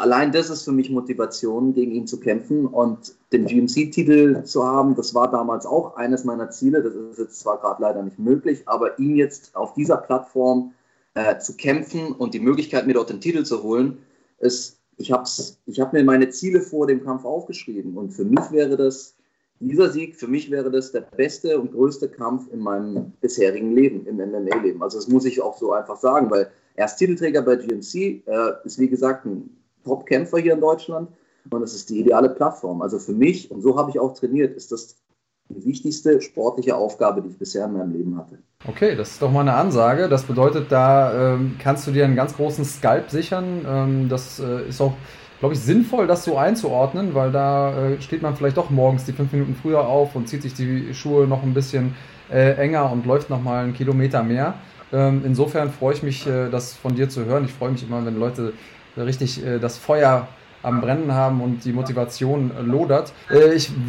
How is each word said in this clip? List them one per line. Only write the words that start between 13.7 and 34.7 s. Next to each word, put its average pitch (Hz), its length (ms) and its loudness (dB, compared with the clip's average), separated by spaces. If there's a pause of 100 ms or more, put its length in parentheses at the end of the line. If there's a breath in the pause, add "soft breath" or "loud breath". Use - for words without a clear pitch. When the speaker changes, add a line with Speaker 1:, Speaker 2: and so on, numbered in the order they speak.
Speaker 1:
ist, - 400 -2 (180)
ich - 160 -8
hab's, - 540 -6
ich 117 140 -6
hab 135 120 -2
mir 147 120 4
meine 131 260 4
Ziele 180 300 0
vor 151 260 -2
dem 127 180 0
Kampf 131 200 -8
aufgeschrieben 117 720 -10
und 101 160 -10
für - 120 -4
mich 156 260 2
wäre 143 260 0
das, 131 380 -2 (460)
dieser 147 300 2
Sieg, 160 260 -8
für 120 100 -12
mich 143 240 -4
wäre 135 220 -4
das 131 200 -2
der 120 100 -4
beste 151 580 -2
und 123 120 -6
größte 135 360 0
Kampf 123 440 -8
in 117 80 -10
meinem 101 600 -6
bisherigen 110 540 0
Leben, 127 320 4
im 107 140 -8
M-M-A-Leben. 98 640 -2
Also 101 160 -6
das 104 100 -10
muss 127 160 4
ich 127 160 -2
auch - 160 -4
so 101 160 -2
einfach 104 240 -4
sagen, 131 340 2
weil 101 200 2 (240 soft breath)
er 107 120 -2
ist - 100 -8
Titelträger 170 460 2
bei 123 120 4
G 113 180 -4
M 101 100 -4
C, 190 440 -6
äh, 110 240 0 (140)
ist - 160 -6
wie 131 80 4
gesagt 131 360 0
ein 98 240 -8 (360)
Top-Kämpfer 143 540 0
hier 165 160 2
in 151 60 -2
Deutschland 160 480 -2 (420 soft breath)
und 117 120 -4
es 113 120 -8
ist - 160 -16
die 107 100 -4
ideale 120 280 6
Plattform. 92 540 -4
Also 98 160 -4
für - 140 -8
mich, 151 400 2
und 104 100 -12
so 131 160 4
habe 143 120 0
ich 135 100 -2
auch 131 180 -2
trainiert, 131 380 0
ist - 160 -14